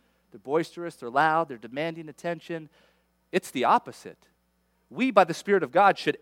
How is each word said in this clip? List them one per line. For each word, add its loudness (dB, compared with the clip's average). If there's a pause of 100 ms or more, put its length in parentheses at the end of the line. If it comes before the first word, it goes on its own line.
(320)
They're -20
boisterous, -4
they're -12
loud, 2
they're -12
demanding -8
attention. -10 (640)
It's -2
the -2
opposite. -2 (600)
We, -4
by 6
the 0
Spirit 0
of -8
God, 4
should -4